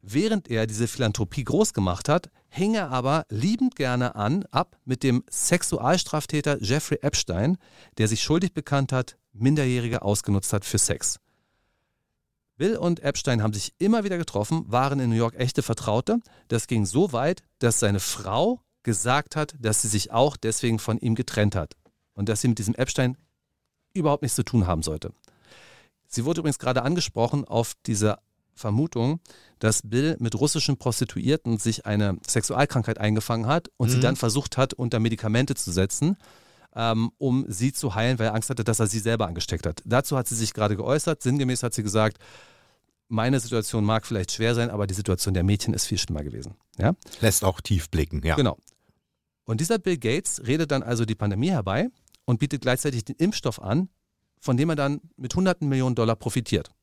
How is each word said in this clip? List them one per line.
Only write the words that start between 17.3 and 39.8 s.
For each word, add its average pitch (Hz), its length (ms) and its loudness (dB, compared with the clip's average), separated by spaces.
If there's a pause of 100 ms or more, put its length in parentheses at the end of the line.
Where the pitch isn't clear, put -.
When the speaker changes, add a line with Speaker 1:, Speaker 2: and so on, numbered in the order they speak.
Speaker 1:
dass 113 220 2
seine 101 180 2
Frau 123 640 -2 (220)
gesagt 123 540 0
hat, 151 220 -4
dass 110 240 0
sie 117 60 -2
sich 104 240 0
auch 131 240 4
deswegen 113 420 -2
von 110 200 -2
ihm 117 180 0
getrennt 104 400 0
hat 82 200 -6 (360)
und 101 160 -4
dass 107 140 0
sie 123 60 2
mit 110 100 2
diesem 107 160 -2
Epstein 131 420 0 (760)
überhaupt 147 300 2
nichts 127 140 -2
zu - 80 0
tun 107 220 2
haben 82 160 0
sollte. 78 300 -6 (920)
Sie - 180 -4
wurde 165 160 0
übrigens 151 200 0
gerade 127 220 0
angesprochen 139 640 0
auf 113 280 -2 (140)
diese 107 320 0 (360)
Vermutung, 123 640 -2 (400)
dass 110 240 2
Bill 131 380 0
mit 113 160 -2
russischen 139 400 0
Prostituierten 120 840 -2
sich - 280 -2
eine 104 380 0
Sexualkrankheit 120 720 0
eingefangen 107 500 0
hat 160 200 0 (100)
und 120 100 2
sie 127 80 2
Speaker 2:
Mhm. 123 60 4
Speaker 1:
dann 131 140 4
versucht 123 400 -2
hat, 131 180 2
unter 120 260 -2
Medikamente 113 560 0
zu - 160 -4
setzen, 95 440 2 (600)
ähm, 113 420 0
um 135 300 2
sie 113 240 -2
zu 107 240 -4
heilen, 117 240 2
weil 110 60 2
er 107 80 0
Angst 110 160 -2
hatte, 117 120 -4
dass 110 160 0
er 113 80 2
sie 107 140 -2
selber 113 260 0
angesteckt 85 400 -4
hat. 80 180 -4